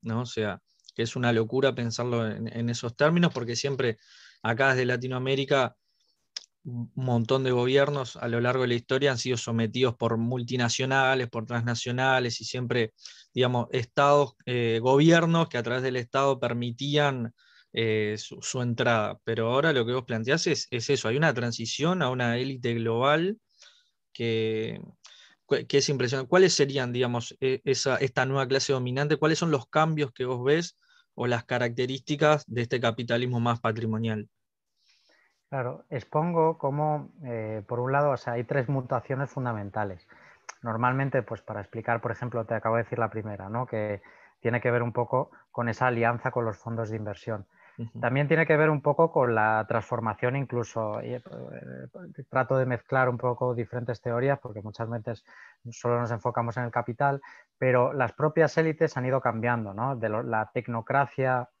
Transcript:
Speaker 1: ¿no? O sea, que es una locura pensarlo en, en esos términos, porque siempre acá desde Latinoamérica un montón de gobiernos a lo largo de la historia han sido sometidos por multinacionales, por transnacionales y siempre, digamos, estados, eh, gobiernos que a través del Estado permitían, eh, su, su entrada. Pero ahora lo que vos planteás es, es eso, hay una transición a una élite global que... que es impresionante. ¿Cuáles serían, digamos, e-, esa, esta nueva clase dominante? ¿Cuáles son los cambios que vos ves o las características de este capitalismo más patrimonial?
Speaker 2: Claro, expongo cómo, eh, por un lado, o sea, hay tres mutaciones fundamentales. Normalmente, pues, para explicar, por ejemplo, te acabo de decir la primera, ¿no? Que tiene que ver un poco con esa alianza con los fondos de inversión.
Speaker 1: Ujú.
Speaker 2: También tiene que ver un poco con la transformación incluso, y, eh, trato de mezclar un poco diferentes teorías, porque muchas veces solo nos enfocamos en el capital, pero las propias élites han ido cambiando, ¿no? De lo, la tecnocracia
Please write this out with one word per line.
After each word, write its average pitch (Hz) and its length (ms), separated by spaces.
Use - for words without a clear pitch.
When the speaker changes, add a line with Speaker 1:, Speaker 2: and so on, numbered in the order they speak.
Speaker 1:
¿no? 117 220
O 123 40
sea, 104 340
que 117 80
es 117 120
una 123 160
locura 120 440
pensarlo 120 520
en, 107 220
en 117 220
esos 120 260
términos, 165 380
porque 120 200
siempre 127 440
acá 120 280
desde 127 160
Latinoamérica 127 880
un 120 300
montón 131 500
de 127 80
gobiernos 131 640
a 117 120
lo 117 120
largo 123 220
de 123 60
la 120 60
historia 135 360
han 123 80
sido 127 180
sometidos 117 600
por 117 220
multinacionales, 127 1080
por 113 180
transnacionales 120 920
y 113 40
siempre, 120 480
digamos, 123 400
estados, 143 720
eh, 117 360
gobiernos 165 680
que - 100
a 120 40
través 123 200
del 127 140
Estado 135 420
permitían, 123 920
eh, 110 460
su, - 240
su - 180
entrada. 117 640
Pero 113 280
ahora 147 200
lo 120 140
que 120 80
vos 127 100
planteás 123 420
es, 151 240
es 117 200
eso, 127 180
hay 117 80
una 151 160
transición 120 680
a 127 80
una 123 260
élite 127 380
global 135 640
que... 110 680
que 143 100
es 135 100
impresionante. 131 400
¿Cuáles 180 260
serían, 135 380
digamos, 123 480
e-, 131 240
esa, 131 320
esta 131 300
nueva 135 200
clase 135 280
dominante? 131 420
¿Cuáles 156 220
son 170 120
los 143 160
cambios 156 460
que 123 140
vos 123 180
ves 160 340
o 120 120
las 120 180
características 127 1040
de 117 160
este 120 180
capitalismo 120 600
más 117 200
patrimonial? 110 680
Speaker 2:
Claro, 131 420
expongo 160 680
cómo, 147 520
eh, 110 420
por 120 140
un 127 100
lado, 143 220
o 127 40
sea, 120 180
hay 120 100
tres 131 240
mutaciones 131 600
fundamentales. 104 800
Normalmente, 123 600
pues, - 200
para 104 180
explicar, 113 400
por 117 120
ejemplo, 117 320
te 113 100
acabo 113 220
de 117 80
decir 117 160
la 113 100
primera, 101 380
¿no? 120 180
Que 107 340
tiene 117 220
que 123 100
ver 120 140
un 120 80
poco 123 400
con 117 180
esa 120 200
alianza 117 420
con 120 140
los 110 120
fondos 113 340
de 110 60
inversión. 104 500
Speaker 1:
Ujú. 117 200
Speaker 2:
También 127 300
tiene 160 180
que 156 100
ver 156 140
un 147 100
poco 160 300
con 120 240
la 110 340
transformación 117 680
incluso, 113 640
y, 120 120
eh, 117 80
trato 131 280
de 131 100
mezclar 127 420
un 123 100
poco 123 340
diferentes 120 480
teorías, 131 380
porque 107 240
muchas 113 260
veces 117 360
solo 120 260
nos 120 140
enfocamos 117 460
en 123 60
el 117 60
capital, 139 500
pero 123 340
las 127 200
propias 151 440
élites 160 400
han 127 100
ido 131 140
cambiando, 113 540
¿no? 127 220
De 110 140
lo, 107 120
la 110 320
tecnocracia 127 920